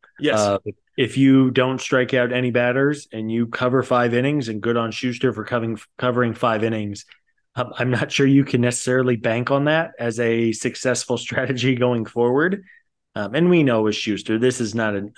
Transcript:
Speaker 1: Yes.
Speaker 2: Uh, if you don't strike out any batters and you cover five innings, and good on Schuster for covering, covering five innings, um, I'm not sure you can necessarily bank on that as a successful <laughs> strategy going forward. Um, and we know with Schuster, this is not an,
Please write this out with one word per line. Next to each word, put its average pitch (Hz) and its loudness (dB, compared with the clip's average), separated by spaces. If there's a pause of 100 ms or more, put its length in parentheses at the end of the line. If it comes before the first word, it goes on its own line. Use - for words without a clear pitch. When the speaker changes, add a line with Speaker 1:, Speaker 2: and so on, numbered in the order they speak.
(180)
Speaker 1:
Yes. 135 0
Speaker 2:
Uh, 101 2 (380)
if 117 0
you 135 6
don't 127 0
strike 127 0
out 123 0
any 123 -2
batters 127 0
and 110 -8
you 117 0
cover 123 0
five 120 2
innings, 131 0
and 107 -6
good 117 0
on 113 -2
Schuster 120 -2
for 107 -8
covering, 113 -4 (200)
covering 120 0
five 113 0
innings, 107 -4 (500)
um, 123 -4
I'm 127 0
not 127 0
sure 139 2
you 139 6
can 131 0
necessarily 123 2
bank 117 -2
on 139 2
that 160 0
as 117 -4
a 117 2
successful 123 -4
<laughs> - -10
strategy 127 -2
going 120 0
forward. 143 0 (500)
Um, 104 -6
and 170 2
we 175 6
know 117 2
with 107 2
Schuster, 110 -2
this 123 0
is 107 -2
not 110 -2
an, 101 -8